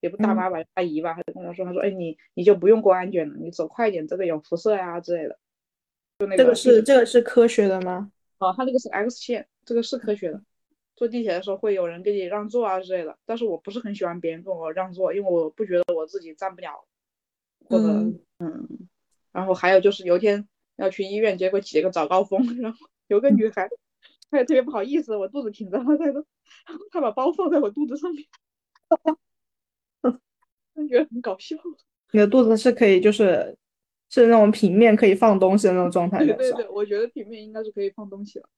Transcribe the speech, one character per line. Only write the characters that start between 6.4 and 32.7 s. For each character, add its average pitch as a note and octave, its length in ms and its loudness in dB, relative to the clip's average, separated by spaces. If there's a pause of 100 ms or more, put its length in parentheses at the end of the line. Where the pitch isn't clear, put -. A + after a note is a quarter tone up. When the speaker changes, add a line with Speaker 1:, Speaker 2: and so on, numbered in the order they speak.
Speaker 1:
地 - 0 -
铁 - 0 -
Speaker 2:
这 B3 60 6
个 A#3 40 4
是， A#3 280 6
这 C4+ 120 4
个 A#3+ 120 8
是 A#3+ 160 4
科 A#3 260 4
学 A3 200 2
的 F#3+ 140 0
吗？ F#3 280 -6 (280)
Speaker 1:
哦， F#3 180 0
它 C4 100 -4
这 C4 60 -4
个 B3+ 60 2
是 A#3+ 120 -6
X A3+ 280 -4
线， - 280 -8 (180)
这 A#3+ 100 -8
个 A#3 80 0
是 B3 160 -8
科 G#3+ 160 -4
学 F#3+ 160 -8
的。 G3 120 -14 (540)
坐 A#3+ 120 -4
地 A#3 140 -6
铁 G#3 100 -4
的 F3+ 100 -4
时 G3 80 -10
候 F#3+ 60 -4
会 G3+ 180 -2
有 F3+ 140 -2
人 E3+ 160 -12
给 G#3 80 -2
你 G3+ 80 -2
让 G#3 280 -6
座 A#3+ 160 -2
啊 F#3 160 -2
之 F#3 160 -8
类 E3+ 80 -4
的， D#3 120 -14 (100)
但 A#3 100 -6
是 A#3 80 -6
我 F#3 140 -4
不 - 120 -14
是 A3 100 -10
很 G#3 140 -10
喜 G3+ 100 -6
欢 F3 160 -6
别 E3+ 100 -4
人 E3 140 -12
跟 F#3+ 100 -8
我 E3 180 -8
让 F#3 200 -6
座， F3+ 200 -2
因 G3+ 120 -4
为 F#3+ 60 -2
我 E3 200 0
不 - 140 -8
觉 F3+ 120 -2
得 F3 180 0
我 D#3+ 120 -4
自 F#3 140 -10
己 E3 140 -18
站 F#3+ 200 -10
不 F3 60 -20
了， D#3 240 -16 (800)
或 - 140 0
者， - 80 2
Speaker 2:
嗯。 - 340 -2 (180)
Speaker 1:
嗯。 - 300 -10 (640)
然 F#3 120 -6
后 F#3+ 100 0
还 F3+ 160 2
有 F#3+ 100 8
就 G3 100 4
是 F#3+ 140 -8
有 F3 120 2
一 F#3 40 2
天 G#3 260 0 (300)
要 F#3+ 140 -4
去 F#3+ 120 -8
医 F#3+ 120 -6
院， G#3 220 0
结 F#3 140 -2
果 G3 80 0
挤 - 200 -2
了 D3+ 60 0
个 - 60 0
早 D#3+ 160 -2
高 F#3 160 2
峰， G3 160 -2
<laughs> B3 240 -2
然 A3+ 100 -8
后 A3+ 60 -18 (300)
有 G3+ 120 2
个 C#4 100 4
女 A3 180 4
孩， G3+ 180 -4
Speaker 2:
嗯。 G#3 40 -12 (600)
Speaker 1:
她 D4 80 0
也 B3+ 60 2
特 D4+ 100 0
别 C4 80 4
不 B3 80 -4
好 - 140 -4
意 C#4 160 -2
思， A3+ 160 -6
我 G3 100 -6
肚 C4 160 -8
子 A3 80 -8
挺 G#3 200 -14
着， F#3 80 -4
她 C4+ 180 2
在 D4+ 160 -2
那， D4 120 -6 (680)
她 F4 80 -4
把 B3 100 -2
包 C4 220 -2
放 F4 180 -2
在 D#4 80 2
我 A3 120 0
肚 D4 160 -6
子 B3 100 -10
上 E4+ 160 -8
面。 D4+ 120 -12 (680)
Speaker 2:
<laughs> - 1300 -8 (560)
Speaker 1:
真 D4+ 120 -8
觉 B3 100 2
得 D#4 120 2
很 A#3 100 -10
搞 G3 180 -6
笑。 - 180 -14 (560)
Speaker 2:
你 G#3 80 4
的 G#3 60 6
肚 B3+ 160 4
子 A3+ 140 4
是 A#3 140 2